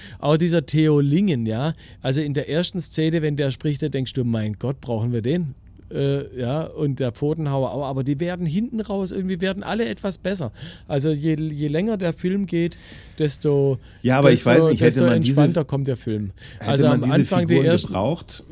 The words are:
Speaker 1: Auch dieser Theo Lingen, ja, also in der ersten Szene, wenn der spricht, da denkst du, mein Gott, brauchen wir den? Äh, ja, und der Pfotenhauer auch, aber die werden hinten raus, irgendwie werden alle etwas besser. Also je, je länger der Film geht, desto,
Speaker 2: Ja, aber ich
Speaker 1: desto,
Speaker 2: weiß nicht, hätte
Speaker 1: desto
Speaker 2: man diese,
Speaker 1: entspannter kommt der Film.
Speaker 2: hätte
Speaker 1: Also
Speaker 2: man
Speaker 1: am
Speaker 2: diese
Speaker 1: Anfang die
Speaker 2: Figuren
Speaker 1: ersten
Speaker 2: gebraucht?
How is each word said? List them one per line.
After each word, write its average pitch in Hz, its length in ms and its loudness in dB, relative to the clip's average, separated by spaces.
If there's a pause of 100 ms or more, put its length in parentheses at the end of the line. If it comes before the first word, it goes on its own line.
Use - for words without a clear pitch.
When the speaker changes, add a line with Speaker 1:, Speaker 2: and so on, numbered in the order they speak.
(200)
Speaker 1:
Auch 151 160 2
dieser 165 280 2
Theo 151 360 2
Lingen, 143 440 2
ja, 120 300 -2 (260)
also 135 220 -2
in 147 120 -4
der 139 140 -4
ersten 175 320 -2
Szene, 160 400 -2
wenn 151 160 -2
der 139 140 -2
spricht, 143 320 -4
da 156 60 -2
denkst 135 260 -4
du, 131 100 -2
mein 110 340 -2
Gott, 135 220 -6
brauchen 117 320 -4
wir 117 100 -2
den? 147 320 -2 (380)
Äh, 139 480 -4
ja, 131 260 -4
und 143 340 -4
der 123 100 -2
Pfotenhauer 143 640 -2
auch, 139 120 -6
aber 135 200 -4
die 139 160 -2
werden 175 260 -4
hinten 214 340 -2
raus, 196 300 -4
irgendwie 185 300 -4
werden 190 240 -4
alle 226 240 -4
etwas 196 300 -6
besser. 185 340 -4 (340)
Also 147 240 0
je, 156 240 0
je 151 320 -4
länger 185 300 -2
der 180 160 -2
Film 190 340 -2
geht, 170 320 -2 (400)
desto, 143 600 2 (240)
Speaker 2:
Ja, 127 160 4
aber 139 120 8
ich 123 140 4
Speaker 1:
desto, 120 60 4
Speaker 2:
weiß 160 200 6
nicht, 120 120 2
hätte - 20 8 (160)
Speaker 1:
desto - 60 6
Speaker 2:
man 113 140 4
diese, 135 200 4
Speaker 1:
entspannter 147 240 4
kommt 139 240 -2
der 131 80 -2
Film. 107 340 -4 (300)
Speaker 2:
hätte - 100 -2
Speaker 1:
Also 139 160 4
Speaker 2:
man 123 80 6
Speaker 1:
am 120 80 2
Speaker 2:
diese 131 120 2
Speaker 1:
Anfang - 340 4
die - 60 4
Speaker 2:
Figuren - 120 4
Speaker 1:
ersten 170 220 4
Speaker 2:
gebraucht? - 640 -4